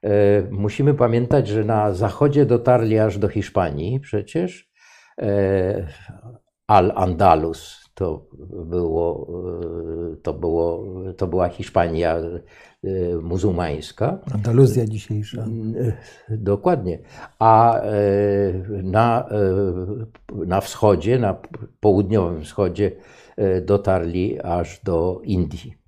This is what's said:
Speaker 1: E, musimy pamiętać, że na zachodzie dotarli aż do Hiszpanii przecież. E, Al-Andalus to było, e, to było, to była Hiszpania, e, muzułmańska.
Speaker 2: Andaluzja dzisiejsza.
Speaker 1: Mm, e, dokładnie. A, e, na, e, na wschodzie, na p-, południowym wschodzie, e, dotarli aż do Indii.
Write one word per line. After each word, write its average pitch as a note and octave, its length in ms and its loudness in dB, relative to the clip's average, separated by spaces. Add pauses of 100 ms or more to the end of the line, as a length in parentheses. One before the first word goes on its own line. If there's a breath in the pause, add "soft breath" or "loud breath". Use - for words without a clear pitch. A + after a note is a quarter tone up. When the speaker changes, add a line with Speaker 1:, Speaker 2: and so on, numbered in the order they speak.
Speaker 1:
E, G#2 60 -4 (420)
musimy G#2 420 0
pamiętać, B2 540 2
że G#2+ 160 -2
na G#2+ 300 0
zachodzie C3+ 520 2
dotarli A#2 540 4
aż G#2+ 180 2
do G2+ 100 0
Hiszpanii F#2 720 -2
przecież. D#3+ 720 -6 (500 soft breath)
E, G2 640 0 (800 loud breath)
Al-Andalus F2+ 1300 2
to E2+ 340 -6 (380)
było, E2+ 600 -2 (840)
e, - 20 -12
to D#2+ 180 -6
było, E2 520 -2 (320)
to F#2+ 100 -2
była F2 220 0
Hiszpania, E2+ 680 -2
e, F2 1040 -6
muzułmańska. F2 1000 -4 (140)
Speaker 2:
Andaluzja A#2 520 4
dzisiejsza. G#2+ 580 -8
Speaker 1:
Mm, A2 320 -6 (540 loud breath)
e, A2 80 -4
dokładnie. G2+ 600 -2 (400 loud breath)
A, A2+ 400 6
e, G#2+ 140 -2 (880)
na, A#2 460 2
e, G2 1160 -2
na F2+ 160 0
wschodzie, G#2+ 580 2
na G2+ 140 0
p-, - 160 -12 (300)
południowym F#2+ 640 2
wschodzie, F2+ 500 -2 (460 soft breath)
e, F#2+ 240 0
dotarli F#2 840 0
aż F2+ 400 -6
do F2+ 400 -2
Indii. F2 540 -4 (100)